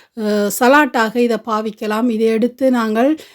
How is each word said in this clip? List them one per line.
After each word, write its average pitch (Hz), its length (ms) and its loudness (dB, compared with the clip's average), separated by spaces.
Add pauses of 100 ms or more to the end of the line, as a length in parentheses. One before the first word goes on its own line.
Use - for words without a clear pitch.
(180)
அ, 208 320 -2 (100)
சலாட்டாக 247 560 2
இதை 233 200 0 (100)
பாவிக்கலாம். 220 600 -4
இதை 220 180 0
எடுத்து 240 440 0
நாங்கள், 240 480 0 (160)